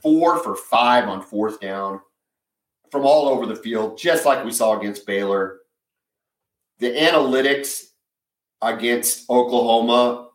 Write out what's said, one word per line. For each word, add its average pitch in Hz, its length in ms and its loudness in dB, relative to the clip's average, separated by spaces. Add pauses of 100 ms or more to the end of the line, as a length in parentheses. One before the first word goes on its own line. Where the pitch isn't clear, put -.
four 160 360 4
for - 180 -6
five 120 500 2
on 95 160 -8
fourth 107 380 -6
down 98 400 -8 (920)
from 139 140 -4
all 143 240 4
over 120 180 -2
the 107 80 -6
field, 110 420 -6
just - 280 0
like 135 200 2
we 117 60 -8
saw 110 260 0
against 104 300 -10
Baylor. 98 520 -2 (1200)
The 120 100 -2
analytics 139 1000 0 (680)
against 117 720 -2
Oklahoma 120 1040 2